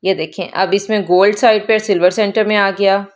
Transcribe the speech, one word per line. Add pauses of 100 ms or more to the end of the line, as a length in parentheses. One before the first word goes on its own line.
ये
देखें,
अब
इसमें
गोल्ड
साइड
पर
सिल्वर
सेंटर
में
आ
गया।